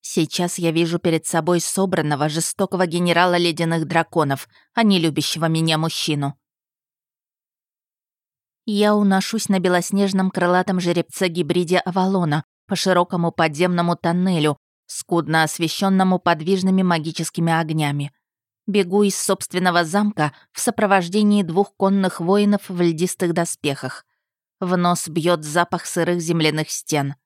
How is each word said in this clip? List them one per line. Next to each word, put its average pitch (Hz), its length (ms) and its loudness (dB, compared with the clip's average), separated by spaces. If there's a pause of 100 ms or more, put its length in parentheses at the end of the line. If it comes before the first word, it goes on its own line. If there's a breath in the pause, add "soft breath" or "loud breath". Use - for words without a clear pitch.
Сейчас - 560 -4
я 170 140 0
вижу 165 260 0
перед 165 280 0
собой 170 340 0
собранного, 160 680 -2
жестокого 180 600 -2
генерала 175 500 2
ледяных 165 500 0
драконов, 160 600 0 (240 soft breath)
а 233 100 0
не 196 160 4
любящего 156 460 -2
меня 160 320 0
мужчину. 147 640 -4 (2250)
Я 208 300 4
уношусь 202 540 2
на 190 100 2
белоснежном 185 720 0
крылатом 180 480 2
жеребце-гибриде 175 1000 0
Авалона 180 640 0 (240)
по 196 80 -2
широкому 175 560 0
подземному 170 640 0
тоннелю, 170 600 0 (300)
скудно 160 560 -2
освещенному 185 760 0
подвижными 185 640 0
магическими 165 720 -2
огнями. 151 580 -2 (560)
Бегу 196 360 2
из 196 140 0
собственного 180 680 0
замка 170 500 0 (180 soft breath)
в - 80 -14
сопровождении 208 840 2
двух 170 320 0
конных 196 440 0
воинов 202 500 2
в 180 120 -8
льдистых 170 520 0
доспехах. 147 720 -4 (540)
В 180 180 -2
нос 175 300 0
бьет 160 360 0
запах 170 420 -2
сырых 175 360 -2
земляных 156 480 -2
стен. 143 460 -4 (100)